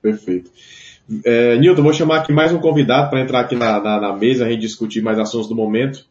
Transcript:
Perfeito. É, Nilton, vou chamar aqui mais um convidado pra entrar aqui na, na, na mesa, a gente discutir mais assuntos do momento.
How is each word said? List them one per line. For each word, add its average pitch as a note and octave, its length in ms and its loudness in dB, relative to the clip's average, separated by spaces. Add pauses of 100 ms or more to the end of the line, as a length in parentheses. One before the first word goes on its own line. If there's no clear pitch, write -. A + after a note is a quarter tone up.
Perfeito. F#2 500 -4 (720)
É, A#2+ 340 2
Nilton, D#3 240 4
vou D3+ 100 4
chamar D#3 280 0
aqui D#3 120 -2
mais D#3 200 2
um E3+ 60 -2
convidado C#3+ 520 2
pra C3+ 100 -2
entrar B2+ 200 -2
aqui A#2+ 140 -2
na, A2+ 260 0
na, G#2 200 -2
na G2 160 -4
mesa, A#2+ 300 0
a - 20 -2
gente A2+ 120 -2
discutir A2 420 -6
mais A2 160 0
assuntos G#2+ 300 -4
do A2+ 60 -6
momento. A2+ 560 -4